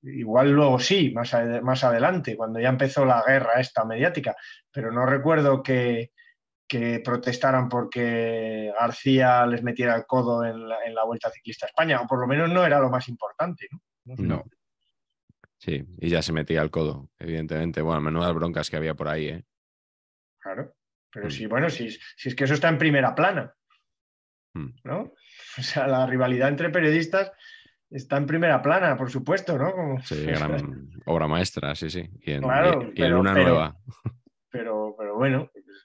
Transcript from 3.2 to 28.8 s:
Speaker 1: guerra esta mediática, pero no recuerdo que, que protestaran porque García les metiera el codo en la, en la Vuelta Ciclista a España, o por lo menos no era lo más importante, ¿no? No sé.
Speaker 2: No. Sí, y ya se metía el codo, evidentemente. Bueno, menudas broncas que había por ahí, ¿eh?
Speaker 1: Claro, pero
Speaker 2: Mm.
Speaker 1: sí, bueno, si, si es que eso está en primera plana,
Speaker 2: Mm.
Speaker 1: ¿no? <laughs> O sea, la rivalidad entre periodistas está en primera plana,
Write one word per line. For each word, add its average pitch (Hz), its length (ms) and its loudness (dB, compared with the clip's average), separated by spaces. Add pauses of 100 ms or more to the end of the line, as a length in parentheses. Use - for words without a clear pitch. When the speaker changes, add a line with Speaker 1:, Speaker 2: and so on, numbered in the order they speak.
Speaker 1:
guerra 127 360 4
esta 120 240 -2
mediática, 123 500 -2 (380)
pero 113 180 -6
no 123 140 0
recuerdo 139 580 2
que, 123 500 0 (560)
que 117 360 -2
protestaran 123 640 0
porque 113 1120 -4
García 123 640 4
les 120 160 -2
metiera 120 320 0
el 113 120 -4
codo 120 380 0
en 113 240 -8
la, 113 160 -4
en 113 100 -8
la 110 100 0
Vuelta 117 260 -4
Ciclista - 360 -12
a - 20 -8
España, 156 320 0
o 123 60 -6
por 131 140 0
lo 123 60 0
menos 151 240 2
no 180 140 4
era 147 160 4
lo 131 80 4
más 127 200 -2
importante, 123 600 -8
¿no? 170 100 -18 (240)
No 127 120 -16
sé. 104 60 -6
Speaker 2:
No. - 220 -4 (1120)
Sí, 71 260 -6 (140)
y 82 100 -4
ya 82 140 2
se 82 100 -4
metía 78 300 0
el 78 80 0
codo, 73 480 -4
evidentemente. 80 640 -4
Bueno, 80 180 0
menudas 82 340 0
broncas 80 360 -4
que 82 60 -8
había 78 180 -4
por 76 140 -6
ahí, 78 200 -4
¿eh? 80 160 -10 (920)
Speaker 1:
Claro, 98 360 -12 (360)
pero 104 160 -12
Speaker 2:
Mm. - 40 -6
Speaker 1:
sí, 110 160 -8
bueno, 131 220 0
si, 117 220 -6 (260)
si - 140 -10
es - 40 -10
que 139 100 -2
eso 135 100 2
está 147 140 2
en 156 100 2
primera 139 360 2
plana, 160 380 0 (1000)
Speaker 2:
Mm. 73 140 -8 (160)
Speaker 1:
¿no? 208 280 -10 (220)
<laughs> - 240 -18
O 131 40 -8
sea, 135 240 -4
la 131 200 2
rivalidad 127 420 2
entre 156 220 -2
periodistas 165 600 2 (600)
está 139 260 -4
en 143 100 0
primera 160 360 2
plana, 165 340 2